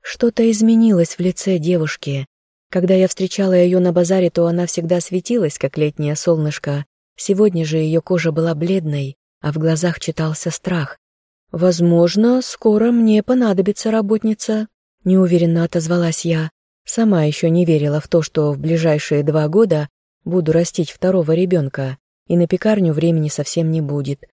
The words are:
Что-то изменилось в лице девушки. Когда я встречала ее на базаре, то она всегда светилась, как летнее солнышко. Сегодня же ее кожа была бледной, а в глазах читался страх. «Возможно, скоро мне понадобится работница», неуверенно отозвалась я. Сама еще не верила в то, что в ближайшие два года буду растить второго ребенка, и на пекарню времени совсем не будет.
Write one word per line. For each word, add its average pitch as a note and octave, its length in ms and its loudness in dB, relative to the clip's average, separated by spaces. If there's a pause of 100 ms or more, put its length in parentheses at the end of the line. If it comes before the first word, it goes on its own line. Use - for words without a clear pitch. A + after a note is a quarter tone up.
Что-то A#3 500 0
изменилось A3 640 2
в - 40 -10
лице F3+ 380 -2
девушки. D3+ 680 -4 (480)
Когда F3+ 200 2
я F#3 120 4
встречала F#3+ 460 -2
ее F3+ 260 4
на F3+ 140 2
базаре, F3 380 2
то E3+ 160 0
она E3+ 200 0
всегда F3 340 -2
светилась, F#3 580 -4
как - 200 -4
летнее D3+ 380 -2
солнышко. D3+ 680 -2 (280)
Сегодня F#3+ 500 0
же D#3 140 -2
ее D#3 240 0
кожа E3 300 -2
была E3 240 -2
бледной, D3+ 580 -4 (260)
а D3 120 -4
в D#3 60 -4
глазах D#3+ 420 0
читался D#3+ 500 -4
страх. E3 480 -6 (540)
«Возможно, F3 920 2
скоро A3 480 0
мне A3 320 4
понадобится G#3+ 680 0
работница», A3 760 -2 (380)
неуверенно F3 580 4
отозвалась E3+ 600 -2
я. D#3+ 260 -2 (340)
Сама G#3 380 0
еще D3+ 260 0
не F3 160 4
верила D3+ 360 0
в - 80 -16
то, E3 140 2
что D3+ 300 -2
в C#3 60 -6
ближайшие D#3 640 0
два D3+ 240 0
года E3 420 2 (360)
буду E3+ 260 -2
растить E3 400 0
второго F3+ 400 0
ребенка, D#3 680 -2 (280)
и E3+ 100 0
на E3+ 120 2
пекарню F#3 440 0
времени D#3 360 0
совсем D#3+ 420 -2
не D#3+ 120 -2
будет. C#3 520 -6